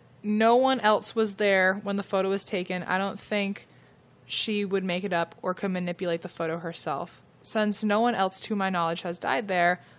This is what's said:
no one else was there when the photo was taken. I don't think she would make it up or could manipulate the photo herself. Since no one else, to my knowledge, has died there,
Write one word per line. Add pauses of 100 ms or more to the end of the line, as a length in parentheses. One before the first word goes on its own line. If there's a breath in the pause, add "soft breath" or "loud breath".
(240)
no
one
else
was
there
when
the
photo
was
taken.
I
don't
think (580 soft breath)
she
would
make
it
up
or
could
manipulate
the
photo
herself. (220)
Since
no
one
else,
to
my
knowledge,
has
died
there, (180 soft breath)